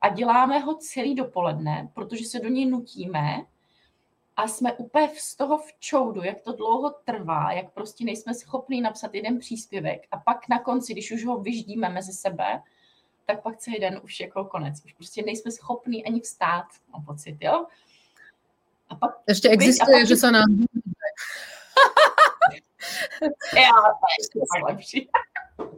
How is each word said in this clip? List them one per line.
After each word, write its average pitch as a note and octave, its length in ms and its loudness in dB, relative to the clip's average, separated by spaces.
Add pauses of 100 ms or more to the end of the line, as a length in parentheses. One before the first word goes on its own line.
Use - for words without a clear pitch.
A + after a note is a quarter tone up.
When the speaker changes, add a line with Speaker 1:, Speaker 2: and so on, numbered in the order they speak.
Speaker 1:
a G#3 80 4
děláme B3 500 2
ho D4 180 -6
celý C4 380 -6
dopoledne, D#3+ 800 -4
protože A3+ 320 -10
se A#3+ 140 -8
do A3 100 -8
něj C4 160 0
nutíme F#3+ 800 -4 (920)
a A3 100 0
jsme A#3+ 260 -4
úplně D4 340 0
v, D4+ 120 -12
z - 160 -12
toho C#4+ 220 -2
v - 220 -12
čoudu, A3 440 -2
jak G3 180 -8
to A3+ 120 -12
dlouho A#3 360 0 (140)
trvá, E3+ 480 -4
jak F3+ 200 -8
prostě G#3+ 340 -12
nejsme A3+ 280 -8
schopní - 480 -8
napsat A3 340 -6
jeden A3 240 -4
příspěvek. G3 720 -10
A G3 60 -8
pak - 320 -4
na A#3+ 100 0
konci, B3 340 -6
když G3+ 180 -12
už A3+ 140 -8
ho B3 140 -4
vyždíme G#3+ 500 -8
mezi F#3 240 -10
sebe, F#3 480 -6 (640)
tak G#3 180 -6
pak A3 140 -8
celý A3 220 -10
den F#3+ 240 -4
už - 160 -16
jako F#3+ 260 -8
konec. D3+ 400 -10
Už - 80 -20
prostě - 320 -12
nejsme A3+ 260 -8
schopní A#3+ 540 -8
ani A#3 160 -4
vstát, F3 440 -4 (260)
mám D3 140 -14
pocit, D3 360 -14
jo? E4 240 2 (1200)
A - 60 -14
pak - 160 -2 (160)
Speaker 2:
Ešte G#3+ 220 4
Speaker 1:
viď, G#3+ 100 8
a F#3 40 4
Speaker 2:
existuje, B3+ 360 8
Speaker 1:
pak A3+ 80 6
Speaker 2:
že B3 80 6
sa B3 160 4
nám G#3+ 180 8
Speaker 1:
<laughs> G3+ 100 4 (3000)
Já, B3+ 160 8 (280)
to - 100 0
je D#3+ 100 2
ještě - 200 -6
tak - 300 -2
lepší. - 440 -8
<laughs> B4 60 2 (580)